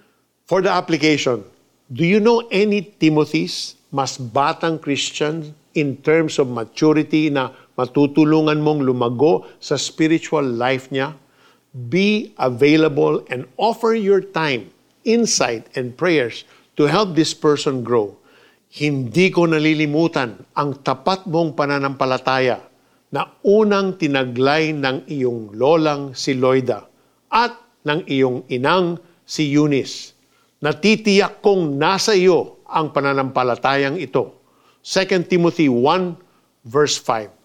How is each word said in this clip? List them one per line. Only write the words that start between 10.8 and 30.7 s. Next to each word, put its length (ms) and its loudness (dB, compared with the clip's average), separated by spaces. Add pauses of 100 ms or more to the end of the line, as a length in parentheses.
niya? 240 -4 (760)
Be 500 0
available 880 2
and 240 -8
offer 400 -2
your 280 2
time, 480 -4 (360)
insight, 720 0
and 160 -6
prayers 480 -2 (320)
to 160 2
help 240 0
this 220 2
person 500 0
grow. 300 0 (540)
Hindi 640 0
ko 160 2
nalilimutan 1040 0
ang 320 -4
tapat 400 -2
mong 320 -2
pananampalataya 1040 -2 (480)
na 160 -6 (160)
unang 560 2
tinaglay 720 0
ng 400 -4
iyong 480 -6
lolang 560 0
si 240 -4
Loida 480 0 (440)
at 280 0 (240)
ng 240 -2
iyong 400 0
inang 560 -2 (240)
si 240 -4
Eunice. 640 0 (480)
Natitiyak 800 0